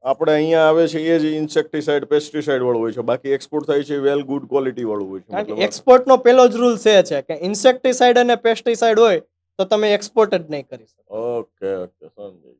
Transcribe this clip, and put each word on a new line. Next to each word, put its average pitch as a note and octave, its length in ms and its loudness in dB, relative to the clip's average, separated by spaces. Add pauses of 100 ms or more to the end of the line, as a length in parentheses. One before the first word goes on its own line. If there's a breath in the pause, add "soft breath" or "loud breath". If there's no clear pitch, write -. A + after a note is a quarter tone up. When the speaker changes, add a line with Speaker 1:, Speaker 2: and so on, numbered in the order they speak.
Speaker 1:
આપણે C3+ 280 0
અહીંયા D#3 360 4
આવે D#3+ 200 4
છે D#3 120 -4
એ E3 200 0
જ D3+ 60 -2
ઇન્સેક્ટિસાઇડ, D3+ 800 -4
પેસ્ટિસાઇડ D3 560 -2
વાળું B2 200 0
હોય A2+ 100 -4
છે, A#2+ 100 -10
બાકી A#2+ 280 -4
એક્સપોર્ટ D3 380 -4
થાય C#3+ 160 0
છે C#3+ 120 -6
એ C#3+ 40 -4
well C#3+ 220 0
good C3+ 260 -8
ક્વોલિટી B2+ 360 -4
વાળું G#2 260 -6
હોય F#2+ 100 -12
છે. - 120 -20
Speaker 2:
કારણ G3 120 -6
કે G#3 80 -10
Speaker 1:
મતલબ G#3+ 120 -4
Speaker 2:
એક્સપોર્ટનો B3+ 540 4
પહેલો B3+ 300 6
જ A#3+ 80 0
રૂલ્સ A#3 320 0
એ G3+ 160 6
છે C#3+ 180 -4
કે - 120 -10
ઇન્સેક્ટિસાઇડ B3 840 0
અને A#3+ 180 2
પેસ્ટિસાઇડ A3+ 640 0
હોય G#3 200 4 (380)
તો F#3+ 60 -2
તમે G#3+ 300 0
એક્સપોર્ટ G#3 420 -2
જ E3 140 -6
નહીં C#3+ 180 -10
કરી A2+ 180 -20
શકો. - 300 -20
Speaker 1:
ઓકે, A2 600 -6
ઓકે, F2+ 320 -14
સમજાઈ G2+ 240 -20
ગયું. C#2 280 -20